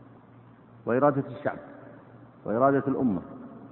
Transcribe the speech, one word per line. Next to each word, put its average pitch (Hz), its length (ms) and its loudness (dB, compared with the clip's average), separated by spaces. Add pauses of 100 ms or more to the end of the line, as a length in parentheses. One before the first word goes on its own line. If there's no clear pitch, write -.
(880)
وإرادة 131 420 4
الشعب - 300 -6 (840)
وإرادة 131 440 4
الأمة 117 320 0 (520)